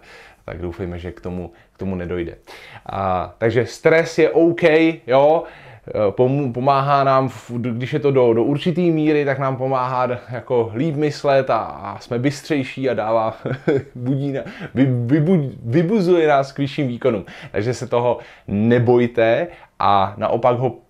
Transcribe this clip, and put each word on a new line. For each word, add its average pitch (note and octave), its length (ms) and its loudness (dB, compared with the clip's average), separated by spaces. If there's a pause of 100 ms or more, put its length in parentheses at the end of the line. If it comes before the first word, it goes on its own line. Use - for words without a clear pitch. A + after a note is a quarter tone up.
(460)
tak - 160 -12
doufejme, F2 380 -8
že F2 120 -10
k - 100 -20
tomu, F2+ 300 -10 (220)
k - 40 -20
tomu F#2+ 180 -6
nedojde. F2+ 420 -6 (480)
A, F#2 520 -4
takže A2+ 280 0
stres D#3+ 520 0
je D#3+ 140 6
OK, E3+ 320 4 (440)
jo. D3 360 4 (440)
Eh, G#2 240 0
pomů-, C3 420 0
pomáhá C#3 500 2
nám, C3+ 260 2
v-, - 220 -14
když A#2+ 420 -4
je D3+ 60 -2
to C#3+ 120 2
do, B2 220 4
do A2+ 100 2
určitý E3 480 0
míry, D3+ 340 2
tak C3+ 140 -2
nám C3+ 160 -2
pomáhá B2+ 500 -2
d-, A#2+ 140 -4 (100)
jako A#2 460 -2
líp D3 200 -2
myslet C#3 540 0
a, A#2+ 80 0
a F#2+ 420 -8
jsme A#2+ 200 -6
bystřejší C3+ 720 -4
a A#2+ 40 0
dává, A2 440 -2 (280)
<laughs> C#3 300 -2
budí C3+ 360 -4
na-, C3+ 100 -6 (320)
vy-, B2 320 2
vybu-, D3 460 2 (120)
vybuzuje E3+ 640 2
nás C#3 240 2
k - 60 -12
vyšším C#3+ 300 -2
výkonům. A#2 380 -2 (260)
Takže A2 220 -2
se A#2 140 -8
toho A#2+ 320 0 (280)
nebojte A#2+ 1000 2 (320)
a G2 380 2
naopak A#2 400 0
ho A#2+ 180 -2 (140)